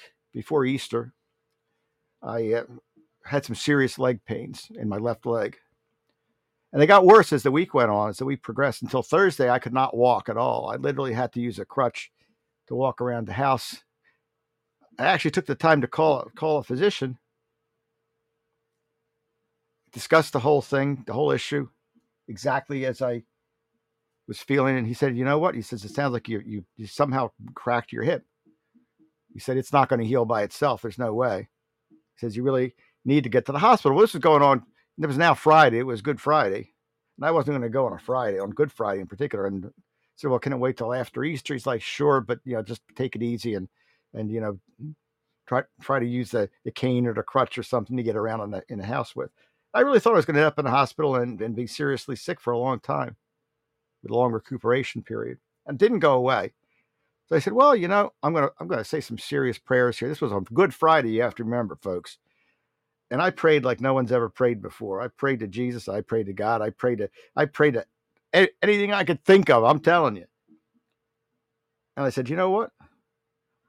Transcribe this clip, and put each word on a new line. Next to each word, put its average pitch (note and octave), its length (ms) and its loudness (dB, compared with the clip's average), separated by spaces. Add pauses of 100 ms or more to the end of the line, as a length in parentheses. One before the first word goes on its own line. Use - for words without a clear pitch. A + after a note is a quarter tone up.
(320)
before C3 320 0
Easter, B2 480 -4 (1080)
I, A2+ 320 -2
uh, A#2 100 -2 (600)
had C#3+ 200 -2
some A2+ 100 -8
serious C#3 440 0
leg B2+ 260 -2
pains - 500 -10
in A2+ 140 -6
my G2+ 80 -4
left A2+ 300 -6
leg. A2+ 320 -4 (1120)
And C#3+ 80 0
they D3+ 60 8
got G3 180 8
worse G3+ 280 10
as C3 100 0
the C#3 80 2
week D#3+ 240 0
went A#2+ 160 4
on, G#2 180 0
as - 80 -8
the C3 80 -8
week C3+ 180 -6
progressed, B2 400 -4
until B2 200 -2
Thursday, D#3 480 2
I B2 80 2
could A#2+ 160 -8
not C3 220 0
walk A#2+ 320 2
at A2 100 -4
all. A#2+ 320 -2
I A#2 60 -8
literally C3+ 360 -4
had A#2+ 220 -4
to A#2+ 60 -4
use A#2 180 -6
a G2 80 -10
crutch - 440 -4 (580)
to A#2+ 60 -10
walk B2+ 260 -2
around A#2+ 260 -4
the F#2+ 80 -10
house. C3+ 480 -2 (1160)
I C3 80 -2
actually E3 260 0
took F#3 140 -2
the C#3 80 -4
time D#3+ 260 2
to B2 80 -4
call, D#3 480 0
call D#3 220 -2
a B2+ 40 -4
physician, C3 560 -4 (2750)
discuss - 380 2
the C3+ 100 -2
whole C#3 220 2
thing, C#3 440 -4
the A2 60 -10
whole C#3 200 0
issue, C3+ 360 -4 (600)
exactly C3 580 -6
as B2+ 160 -6
I A#2+ 220 -4 (1040)
was A2 120 -14
feeling. C3+ 380 0
And A2+ 80 -4
he A#2 80 -6
said, C3 220 -2
"You B2+ 80 -4
know C#3+ 140 0
what?" E3+ 160 0
He A#2 80 -8
says, G#2 220 -12
"It G#2 60 -14
sounds C#3 220 -2
like A#2 160 -8
you, G#2 180 -6
you, G#2 180 -10 (120)
you A2 100 -16
somehow C3+ 440 -2 (240)
cracked A#2+ 380 -4
your A#2 120 -8
hip." D3+ 200 -2 (1080)
He G#2+ 80 -18
said, C3 160 -4
"It's C3 160 -4
not C#3 160 6
gonna A#2+ 160 0
heal A#2 200 2
by A2 180 0
itself. B2 400 -2
There's A2 160 -10
no A#2 140 -4
way." G#2+ 360 -2 (420)
He - 280 -20
says, A2+ 180 -8
"You A#2+ 60 -6
really C3 320 0 (300)
need C#3 200 4
to B2 60 -4
get B2 160 2
to C#3 60 -6
the C#3+ 60 -4
hospital." F3+ 380 4
Well, G#3 80 8
this A3 100 0
was D3 80 -6
going D3+ 200 6
on. C#3 200 4 (380)
It D#3 60 -2
was C#3 120 -2
now E3 160 6
Friday. D3+ 440 6
It C3 80 -2
was A#2 160 -6
Good C3 180 -4
Friday. A#2+ 540 0 (420)
And C#3+ 100 -6
I D#3+ 40 2
wasn't D3 240 0
gonna A#2+ 160 -4
go C3 160 0
on G2 80 -4
a F2 40 -14
Friday, A#2 400 -2
on G2 120 -6
Good D3 200 -2
Friday G2+ 300 -4
in F#2 60 -10
particular. G2+ 400 -6
And G2 200 -6
I - 40 -16 (460)
said, C#3+ 140 -4
"Well, B2 80 2
can C3+ 140 -4
it B2+ 60 -4
wait B2+ 180 -2
till A#2+ 180 -4
after B2+ 300 -6
Easter?" D3+ 300 -6
He's B2 120 -8
like, A#2+ 160 -4
"Sure, C#3+ 380 2
but, A#2+ 240 -6
you B2+ 100 -6
know, A2 80 -4
just A2+ 200 -12 (120)
take C3+ 220 -6
it A2 60 -4
easy A#2 320 -4
and, F#2+ 140 -8 (460)
and, G#2+ 160 -8
you A2+ 100 -4
know, G#2 180 -6 (880)
try, B2+ 160 -2 (180)
try C3+ 180 -2
to A#2+ 80 -2
use A#2+ 240 -4
the, G#2+ 180 0 (160)
the A2+ 60 -6
cane B2 360 0
or A2+ 80 -2
the A2+ 80 -4
crutch - 340 0
or A#2 60 -8
something A#2+ 340 -4
to B2 60 -4
get A2 140 -2
around A2 260 -4
in G#2 80 -8
the, F#2+ 180 -8
in G#2+ 100 -12
the F#2+ 80 -10
house B2 280 -6
with." B2+ 160 -8 (440)
I B3 60 2
really C4 200 4
thought A#3 120 4
I G#3 40 4
was E3 100 2
gonna D3 140 2
end D#3 60 6
up D3 120 0
in C#3+ 80 -2
the B2 40 0
hospital C3+ 460 0
and, A#2+ 240 -4
and A2 160 -6
be B2 100 -6
seriously C#3 480 -6
sick - 240 -8
for A#2+ 140 -4
a A#2 60 -2
long B2 200 -2
time C3+ 380 -6 (840)
with G#2+ 100 -10
a - 20 -4
long B2 160 2
recuperation A#2 720 -4
period, A2+ 360 -10 (260)
and C#3+ 140 -10
didn't G#3+ 220 2
go D3 120 6
away. B2+ 400 0 (720)
So E3 100 0
I - 20 4
said, G3 160 -2
"Well, C#4 200 6
you F3 140 -2
know, G3+ 240 0 (100)
I'm D#3 120 0
gonna, C#3+ 160 2 (100)
I'm E3 80 -10
gonna A#2 160 -4
say D#3 160 -6
some A#2+ 160 -12
serious C3 420 -4
prayers B2 400 0
here." B2+ 120 -4
This D3+ 100 -8
was B2+ 100 -2
on G2 140 -4
Good E3+ 300 0
Friday, D#3 380 2
you A2+ 100 0
have A#2 140 -2
to A#2 80 -8
remember, A2 320 -4
folks. F2+ 420 -10 (920)
And C3 120 -2
I F#3 80 2
prayed D#3 340 2
like B2 160 0
no C3 140 2
one's B2 180 0
ever A#2 160 0
prayed A#2+ 320 -2
before. G2 400 -10
I B2+ 80 -8
prayed C3+ 320 -4
to A2 60 -8
Jesus. A#2+ 420 -6
I G2+ 120 -6
prayed A2 260 -4
to G2 60 -10
God. G#2+ 300 -2
I G#2+ 80 -4
prayed B2 280 -2
to, G#2 120 -6 (260)
I D3+ 80 2
prayed D3 300 2
to A2 120 -4 (480)
a-, F3+ 140 6 (140)
anything G3+ 280 2
I G3+ 140 0
could D#3+ 180 -2
think F#3+ 280 8
of, A#2 140 8
I'm C#3+ 160 6
telling D#3+ 360 4
you. F2 80 -14 (1700)
And C#3 80 -4
I C3 60 0
said, B2 180 -4
"You D#3 80 -4
know F#3 140 0
what? G#3+ 220 -2 (960)